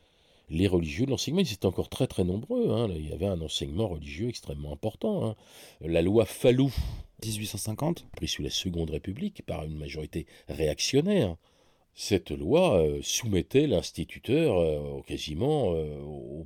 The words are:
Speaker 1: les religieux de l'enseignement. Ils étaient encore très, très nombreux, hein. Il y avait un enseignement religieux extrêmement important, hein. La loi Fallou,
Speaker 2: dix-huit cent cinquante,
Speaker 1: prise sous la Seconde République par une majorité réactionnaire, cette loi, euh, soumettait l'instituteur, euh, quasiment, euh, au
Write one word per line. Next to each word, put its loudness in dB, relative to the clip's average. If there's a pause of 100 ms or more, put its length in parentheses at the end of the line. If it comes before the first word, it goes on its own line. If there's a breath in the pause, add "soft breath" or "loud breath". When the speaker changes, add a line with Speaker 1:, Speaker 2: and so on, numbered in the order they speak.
(480 soft breath)
Speaker 1:
les 2
religieux 2
de -4
l'enseignement. 0
Ils 0
étaient -2
encore 0
très, 0
très 0
nombreux, 0
hein. 2
Il -6
y -6
avait -2
un 0
enseignement -2
religieux -6
extrêmement -8
important, -2
hein. -4 (440 loud breath)
La 4
loi 6
Fallou, 4 (480 loud breath)
Speaker 2:
dix-huit -4
cent -6
cinquante, -2 (100)
Speaker 1:
prise -4
sous -4
la -2
Seconde -2
République -6
par -4
une -6
majorité -6 (220 loud breath)
réactionnaire, 2 (580 soft breath)
cette 0
loi, 4
euh, 2
soumettait 2
l'instituteur, 0
euh, 0
quasiment, 0
euh, -4
au -10